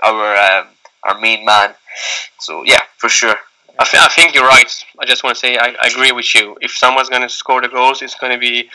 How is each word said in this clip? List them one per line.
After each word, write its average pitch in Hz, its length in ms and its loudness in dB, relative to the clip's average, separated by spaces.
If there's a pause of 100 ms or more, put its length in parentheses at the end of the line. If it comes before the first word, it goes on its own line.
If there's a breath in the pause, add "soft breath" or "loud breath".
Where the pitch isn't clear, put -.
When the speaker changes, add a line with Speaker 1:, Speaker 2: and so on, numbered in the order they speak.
Speaker 1:
our, 107 340 0
um, 95 300 2 (380)
our 101 160 -4
main 110 240 -2
man. 104 300 4 (680 loud breath)
So, 80 240 -12
yeah, - 160 4 (160)
for 117 120 -4
sure. 113 280 2 (420)
Speaker 2:
I, - 60 2
th-, - 180 2
I 160 60 6
think 165 260 2
you're 135 140 4
right. 127 220 6 (280)
I 139 60 -6
just 123 180 -2
wanna 123 140 -2
say 123 220 -2
I, 120 220 0
I 120 60 2
agree 131 260 0
with 123 220 -4
you. 104 260 0
If 117 120 -8
someone's 131 360 0
gonna 127 200 -2
score 127 340 -4
the 123 60 -4
goals, 131 340 0
it's 131 140 -14
gonna 127 220 -4
be, 120 360 -4